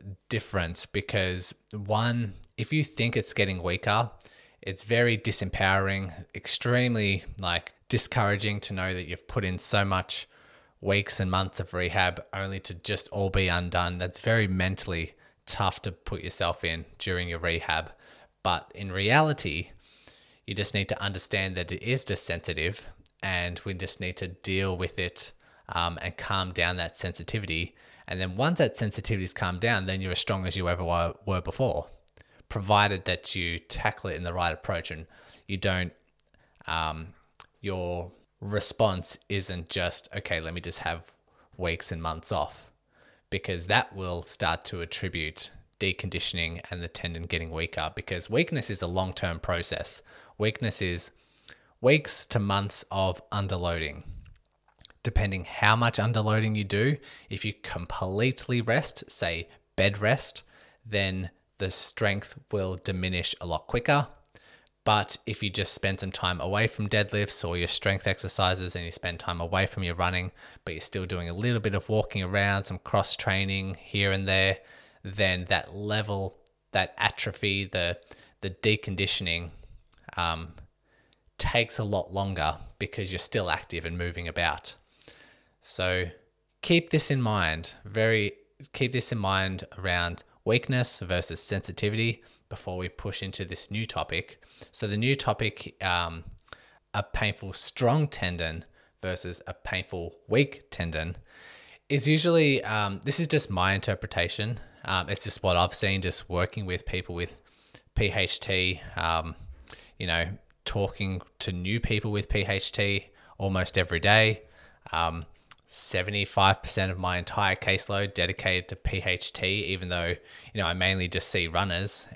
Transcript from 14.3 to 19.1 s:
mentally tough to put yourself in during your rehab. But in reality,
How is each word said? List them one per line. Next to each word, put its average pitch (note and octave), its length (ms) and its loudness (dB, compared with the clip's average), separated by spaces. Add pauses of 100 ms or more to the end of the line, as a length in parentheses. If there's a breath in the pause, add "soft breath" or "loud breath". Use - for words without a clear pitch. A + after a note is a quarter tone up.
mentally F#2 680 -2 (320 soft breath)
tough - 360 0
to F2+ 100 -4
put - 300 -10
yourself F2 400 -2
in E2 220 -2 (140)
during F2+ 280 -2
your E2 120 -4
rehab. E2 540 -2 (500 loud breath)
But F2 320 -2
in F#2+ 180 -8
reality, G#2+ 800 2 (760 loud breath)